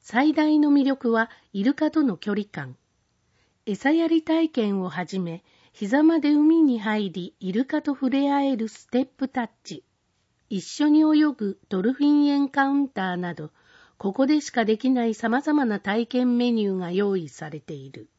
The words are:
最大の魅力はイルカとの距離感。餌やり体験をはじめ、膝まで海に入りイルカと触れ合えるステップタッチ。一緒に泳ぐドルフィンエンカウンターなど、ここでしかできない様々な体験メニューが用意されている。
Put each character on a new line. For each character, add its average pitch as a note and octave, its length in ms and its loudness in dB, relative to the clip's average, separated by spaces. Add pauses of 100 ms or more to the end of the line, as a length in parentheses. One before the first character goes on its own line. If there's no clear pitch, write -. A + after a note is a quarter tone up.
最 C#4 340 0
大 D4+ 240 2
の D4 140 4
魅 C#4+ 120 4
力 C4 280 0
は A3+ 180 0 (220)
イ G3 120 -4
ル C4+ 100 2
カ D#4 160 -2
と D#4 120 0
の A3+ 140 0
距 G#3 180 -6
離 G3+ 100 -4
感。 C3+ 320 -14 (880)
餌 A3 280 -2
や E4 140 2
り D#4+ 160 2
体 D#4+ 260 0
験 G3+ 340 -2
を F#3 60 -6
は F3 160 -8
じ F#3+ 160 -6
め、 E3+ 240 -8 (280)
膝 A3 300 0
ま E4 160 6
で D4 140 2
海 D#4 300 4
に B3 180 2
入 G#3 300 -2
り F3 300 -10
イ F#3 120 -6
ル A3+ 120 0
カ D4+ 180 -4
と C#4+ 100 -4
触 C4 180 -2
れ C#4 220 0
合 C#4 100 0
え C4+ 140 0
る A3 120 -6
ス - 200 -20
テ B3+ 140 0
ッ C4 40 -4
プ - 220 -8
タ B3+ 140 -6
ッ A3 80 -8 (140)
チ。 - 200 -16 (640)
一 G3 140 -6
緒 - 260 -2
に D4+ 120 6
泳 D4+ 360 4
ぐ G3 220 -6 (100)
ド F#3 140 -2
ル A#3 100 0
フ C#4+ 120 -2
ィ D4 60 4
ン D4 160 4
エ C#4+ 120 2
ン C#4 100 0
カ C#4 160 0
ウ C#4 100 -2
ン C#4+ 140 0
タ F#3+ 240 -6
ー F3+ 40 -4
な F3 180 -6
ど、 - 160 -14 (480)
こ G3+ 140 -4
こ C4 140 2
で D4+ 140 2
し - 100 -14
か A#3 140 -2
で G#3+ 140 0
き C4 120 0
な B3 140 0
い A3+ 100 -2
様 A#3 300 -2
々 D4+ 220 2
な G#3 140 -2
体 A3 260 -2
験 B3 320 0
メ A#3+ 140 0
ニ G#3+ 160 0
ュ F#3+ 80 -2
ー - 20 -4
が F3 140 -6
用 G3 240 0
意 E3 120 -6
さ D#3 220 -14
れ D3+ 100 -12
て - 140 -14
い C3+ 160 -16
る。 A#2 180 -18 (100)